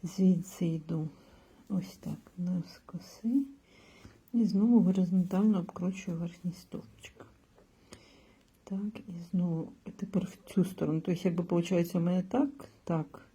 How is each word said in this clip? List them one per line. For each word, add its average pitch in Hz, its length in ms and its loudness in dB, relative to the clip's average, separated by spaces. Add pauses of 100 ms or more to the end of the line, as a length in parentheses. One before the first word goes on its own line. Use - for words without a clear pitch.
Звідси 180 600 2
йду 160 440 -4 (600)
ось - 280 -6
так - 400 -10
навскоси. 180 1080 -4 (880)
І 233 120 4
знову 208 340 6
горизонтально 185 800 4
обкручую 175 580 -6
верхній 170 360 -6
стовпчик. - 720 -16 (1400)
Так, 202 360 -6
і - 120 -16 (200)
знову 175 400 -2 (240)
тепер - 300 -2
в - 280 -16
цю 180 120 4
сторону. 156 400 -2
Тобто, 180 180 -2
якби, 175 200 0
виходить, 170 520 0
у 175 40 2
мене 180 240 2
так, - 460 -2 (140)
так. - 520 -4